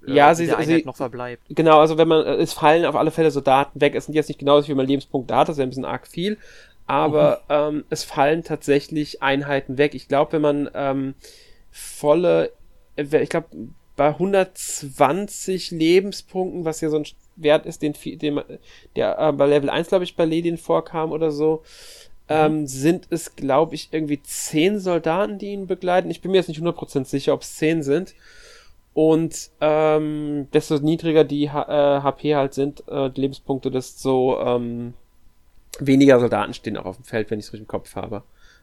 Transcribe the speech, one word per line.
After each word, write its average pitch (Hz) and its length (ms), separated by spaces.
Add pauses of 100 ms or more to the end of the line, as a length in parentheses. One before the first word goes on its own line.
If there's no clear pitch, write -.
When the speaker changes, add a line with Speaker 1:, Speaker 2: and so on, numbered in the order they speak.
Speaker 1:
äh, 135 40
Speaker 2:
Ja, 143 180
Speaker 1:
die 170 80
Speaker 2:
sie, 170 80
Speaker 1:
der - 120
Einheit 160 220
Speaker 2:
sie, 160 60
Speaker 1:
noch 160 100
verbleibt. 123 540
Speaker 2:
genau, 156 280
also 156 200
wenn 160 100
man, 160 180
äh, 139 100
es 151 160
fallen 156 320
auf 147 120
alle 151 160
Fälle 165 180
Soldaten 139 500
weg. 143 140
Es 117 120
sind 147 80
jetzt 151 140
nicht 143 120
genauso 143 260
viele 139 160
Lebenspunkte 135 520
da, 135 100
das 165 140
wäre 131 80
ein 131 40
bisschen 131 140
arg - 240
viel. 202 300 (480)
Aber, 147 600
Speaker 1:
Mhm. 151 300
Speaker 2:
ähm, - 120
es 156 120
fallen 156 420
tatsächlich 147 800
Einheiten 139 560
weg. 147 160
Ich 127 140
glaub, 143 240
wenn 156 100
man, 147 320
ähm, 135 400 (560)
volle, 165 800 (460)
äh, 147 260
ich 147 60
glaub, 165 160 (500)
bei 147 200
hundertzwanzig 185 1600
Lebenspunkten, 180 920
was 160 160
ja 160 100
so 151 80
ein 147 80 (300)
Wert 151 300
ist, - 160
den 147 120
vi-, - 220
den, 147 240 (540)
der, 104 240
äh, 151 140
bei 143 140
Level 143 240
eins, 165 180
glaub 185 140
ich, 175 140
bei 170 80
Ledin 165 340
vorkam 165 540
oder 156 180
so, 156 320 (640)
Speaker 1:
Mhm. 151 60
Speaker 2:
ähm, 156 320
sind 139 440
es, - 260
glaub 139 360
ich, 151 200
irgendwie 151 300
zehn 185 580
Soldaten, 185 580
die 202 140
ihn 196 140
begleiten. 180 440
Ich 165 100
bin 175 120
mir 190 60
jetzt 175 100
nicht 156 100
hundert 165 180
Prozent - 320
sicher, 143 260
ob's - 220
zehn 160 260
sind. 143 320 (800)
Und, 160 560 (100)
ähm, 151 920
desto 151 260
niedriger 156 460
die 147 260
H-, 143 480
äh, 139 40
H 139 100
P 147 220
halt 139 200
sind, 143 340
äh, 135 220
die 131 100
Lebenspunkte, 135 500
desto, 131 720
ähm, 120 540 (840)
weniger 135 400
Soldaten 107 360
stehen 107 240
auch 95 80
auf 95 100
dem - 80
Feld, 110 260
wenn 110 80
ich's - 140
richtig 107 140
im - 20
Kopf - 260
habe. 101 280 (400)